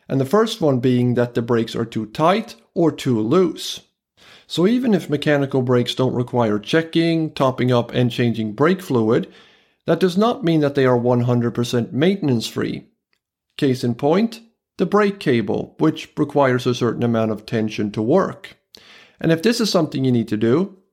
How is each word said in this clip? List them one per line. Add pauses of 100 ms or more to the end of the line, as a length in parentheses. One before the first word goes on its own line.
and
the
first
one
being
that
the
brakes
are
too
tight (200)
or
too
loose. (680)
So
even
if
mechanical
brakes
don't
require
checking,
topping
up,
and
changing
brake
fluid, (520)
that
does
not
mean
that
they
are
one
hundred
percent
maintenance
free. (680)
Case
in
point, (380)
the
brake
cable,
which
requires
a
certain
amount
of
tension
to
work. (640)
And
if
this
is
something
you
need
to
do, (160)